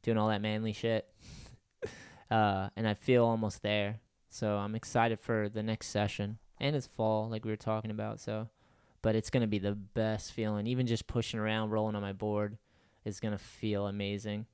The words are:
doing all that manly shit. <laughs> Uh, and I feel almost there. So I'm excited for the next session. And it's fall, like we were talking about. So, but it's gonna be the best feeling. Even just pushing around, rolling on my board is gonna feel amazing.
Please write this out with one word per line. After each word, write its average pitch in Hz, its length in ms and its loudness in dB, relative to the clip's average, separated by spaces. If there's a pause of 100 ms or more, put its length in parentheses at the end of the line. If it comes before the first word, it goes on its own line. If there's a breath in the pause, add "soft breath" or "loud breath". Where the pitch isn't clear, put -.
doing 113 140 2
all 107 120 4
that 104 140 2
manly 107 300 0
shit. 113 360 0 (720 loud breath)
<laughs> - 60 -6 (420 loud breath)
Uh, 101 440 4
and 113 140 0
I 104 60 2
feel 123 300 6
almost 113 380 0
there. 104 380 0 (300)
So 104 260 0
I'm 101 180 -2
excited 113 460 0
for 107 300 0
the 107 120 -4
next 110 260 -2
session. 104 500 0 (200)
And 143 160 2
it's 131 120 -2
fall, 110 420 0
like 110 160 -4
we 110 60 -2
were 107 60 0
talking 110 340 -2
about. 107 280 -4
So, 110 300 -4 (540 soft breath)
but 110 120 4
it's 110 140 2
gonna 120 180 2
be 104 120 2
the 101 160 0
best 110 580 -2
feeling. 107 340 -2
Even 123 200 2
just 113 200 0
pushing 117 320 -2
around, 110 320 0
rolling 107 240 2
on 104 80 -2
my 98 120 -4
board 104 420 0 (480 soft breath)
is 104 160 -6
gonna 104 180 -2
feel 101 480 -2
amazing. 101 680 -4